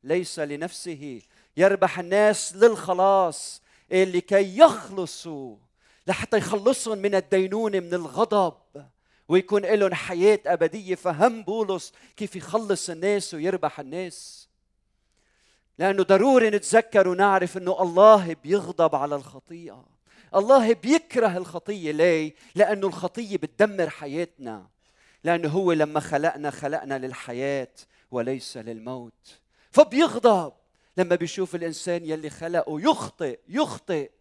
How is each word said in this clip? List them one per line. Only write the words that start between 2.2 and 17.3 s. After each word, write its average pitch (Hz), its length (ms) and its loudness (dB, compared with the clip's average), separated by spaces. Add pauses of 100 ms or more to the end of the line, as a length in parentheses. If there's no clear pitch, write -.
للخلاص، 190 1040 2 (300)
اللي 185 280 2
كي 196 380 0
يخلصوا، 170 1000 2 (500)
لحتى 220 320 -2
يخلصهم 208 600 -2
من 202 160 -2
الدينونة، 190 680 0
من 175 140 -8
الغضب، 175 600 -2 (760)
ويكون 190 340 0
لهم 196 320 0
حياة 190 520 2
أبدية. 175 480 -2
فهم 196 480 0
بولس 190 500 -6 (240)
كيف 202 200 -10
يخلص 196 540 -4
الناس 185 440 -4
ويربح 160 460 -4
الناس، 160 720 -14 (1300)
لأنه 190 240 0
ضروري 226 480 6
نتذكر 208 580 2
ونعرف 185 480 2